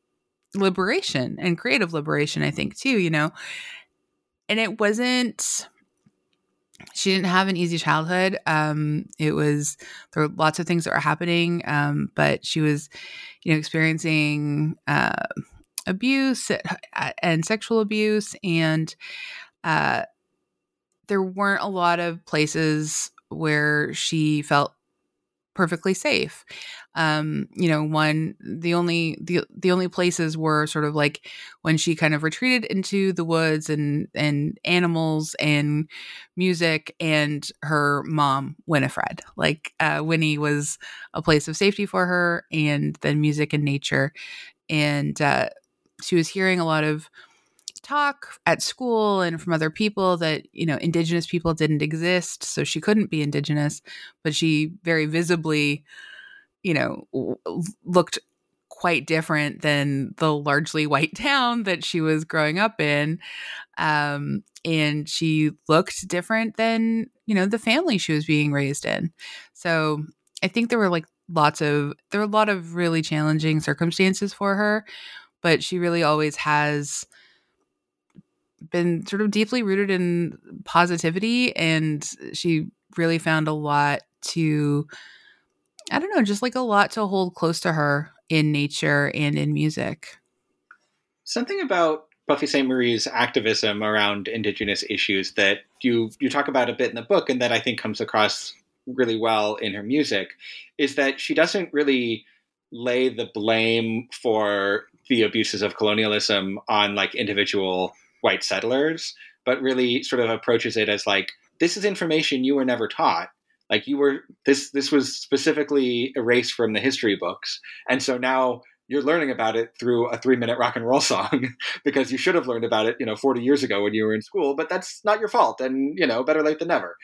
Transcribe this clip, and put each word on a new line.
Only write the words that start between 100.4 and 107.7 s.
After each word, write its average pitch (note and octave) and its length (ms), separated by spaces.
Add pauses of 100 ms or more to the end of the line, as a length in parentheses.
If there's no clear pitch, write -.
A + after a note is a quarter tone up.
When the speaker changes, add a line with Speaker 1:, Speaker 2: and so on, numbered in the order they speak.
Speaker 2:
is C#3 180
that C#3 240
she - 140
doesn't E3+ 400
really B2+ 520 (460)
lay B2 380
the A2+ 240
blame A2+ 800
for G#2 720 (240)
the A#2+ 140
abuses G#2 380
of G2 140
colonialism G#2 840 (100)
on, G#2 260
like, G2 180
individual G2 800 (280)